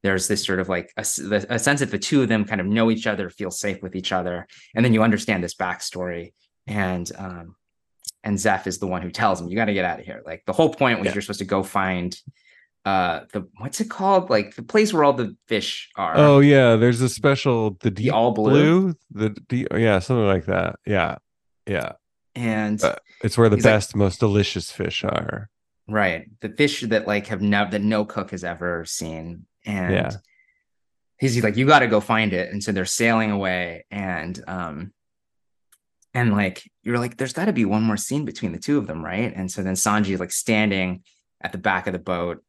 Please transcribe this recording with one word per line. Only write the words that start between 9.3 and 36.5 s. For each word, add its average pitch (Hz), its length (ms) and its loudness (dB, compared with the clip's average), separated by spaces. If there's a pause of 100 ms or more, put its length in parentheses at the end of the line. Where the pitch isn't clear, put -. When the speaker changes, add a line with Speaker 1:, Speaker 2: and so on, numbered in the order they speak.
Speaker 1:
him, 87 80 -10
"You 92 80 -6
gotta 107 160 0
get 92 120 0
out 85 140 -4
of - 60 -18
here." 57 200 -14
Like, 82 200 -14
the 101 80 -6
whole 160 200 2
point 120 260 2
was 98 80 -2
Speaker 2:
Yeah. - 80 -2
Speaker 1:
you're 101 60 -4
supposed 101 180 -8
to 98 60 -4
go 95 180 0
find, 92 540 -4 (680)
uh, 90 360 0 (120)
the, 92 140 -8 (100)
what's 117 240 -10
it 220 80 -4
called? 190 400 0
Like, 104 260 0
the 117 80 -14
place 214 300 2
where 156 100 4
all 143 100 6
the 117 220 -4 (120)
fish - 500 -4
are. 85 200 -2
Speaker 2:
Oh, 143 220 8
yeah. 135 380 8
There's 120 240 4
a 127 80 2
special, 123 600 0
the 101 180 -4
Speaker 1:
The - 20 0
Speaker 2:
Deep 107 220 -2
Speaker 1:
All 113 180 4
Blue? 151 640 4
Speaker 2:
Blue? - 20 -6 (160)
The 107 180 0 (200)
Deep, 123 240 -2
yeah, 107 260 4
something 117 280 2
like 92 180 2
that. 90 400 -2
Yeah. 87 320 0 (480)
Yeah. 71 280 -4 (440)
Speaker 1:
And 107 460 -2
Speaker 2:
Uh, - 120 0 (280)
it's 107 140 -2
where 113 120 8
the 104 60 6
Speaker 1:
he's 117 100 2
like 110 80 8
Speaker 2:
best, 104 220 0
most 98 240 2
delicious 101 520 0
fish - 320 -6
are. - 460 -4 (380)
Speaker 1:
Right. 98 420 0 (120)
The 110 80 -8
fish 147 320 0
that, 110 260 0
like, 104 200 -2
have 98 140 -6
nev-, 101 300 2
that 101 100 -2
no 107 240 0
cook 101 260 -8
has 90 120 -10
ever 85 420 -6
seen. 80 640 -10 (180)
And 95 280 -2
Speaker 2:
Yeah. - 180 0 (1040)
Speaker 1:
he's, 131 160 0
he's 120 100 0
like, 107 140 0
"You 131 80 2
gotta 139 220 8
go 110 120 4
find 110 340 0
it." 90 180 -4
And 98 120 -8
so 110 80 -4
they're 95 140 -2
sailing 113 460 0
away. 90 580 -4
And, 90 580 -8
um, 87 460 -10 (1200)
and, 120 180 2
like, 101 380 -2 (140)